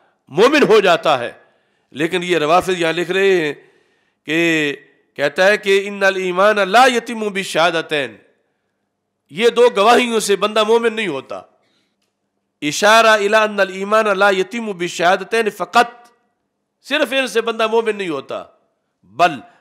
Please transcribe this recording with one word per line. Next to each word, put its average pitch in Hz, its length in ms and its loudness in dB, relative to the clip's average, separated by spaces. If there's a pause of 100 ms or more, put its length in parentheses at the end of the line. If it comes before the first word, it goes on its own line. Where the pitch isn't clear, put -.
(320)
मोमिन 247 320 2
हो 185 180 4
जाता 165 360 0
है। 120 240 -10 (520)
लेकिन 165 300 -4
ये 175 160 -2
रवाफिज 170 420 0
यहाँ 165 120 -2
लिख 165 160 -6
रहे 190 300 0
हैं 147 160 -4 (680)
कि 156 140 -4 (800)
कहता 147 280 0
है 202 120 4
कि 196 200 0
"इन्नल 196 400 -2
ईमान 190 420 0
ला 202 260 4
यतीमु 233 440 -2
बिशहादतैन", 160 920 -4 (1120)
ये 208 180 0
दो 233 200 4
गवाहियों 226 500 2
से 202 160 0
बंदा 214 280 -2
मोमिन 226 300 0
नहीं 214 140 -6
होता। 127 520 -10 (1000)
इशारा 214 540 4
इला 214 280 2
अन्नल 196 380 -2
ईमान 214 260 0
ला 196 220 2
यतीमु 202 440 -4
बिशहादतैन 185 760 -2
फ़क़त, 233 540 -2 (800)
सिर्फ - 320 -4
इनसे 254 280 -2
बंदा 226 260 -4
मोमिन 220 280 -2
नहीं 196 140 -8
होता, 127 500 -10 (460)
"बल 127 380 -2 (180)